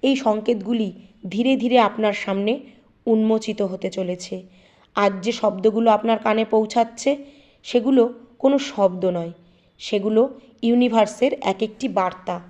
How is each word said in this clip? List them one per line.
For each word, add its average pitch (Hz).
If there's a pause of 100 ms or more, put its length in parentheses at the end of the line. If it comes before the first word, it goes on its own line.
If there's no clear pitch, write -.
এই 269
সংকেতগুলি 214 (400)
ধীরে 233
ধীরে 240
আপনার 214
সামনে 202 (540)
উন্মোচিত 220
হতে 190
চলেছে। 180 (600)
আজ 202
যে 208
শব্দগুলো 214
আপনার 220
কানে 220
পৌঁছাচ্ছে, 226 (540)
সেগুলো 247 (360)
কোনো 277 (100)
শব্দ 185
নয়, 170 (480)
সেগুলো 214 (420)
ইউনিভার্সের 233 (120)
এক 190
একটি 214
বার্তা 185 (140)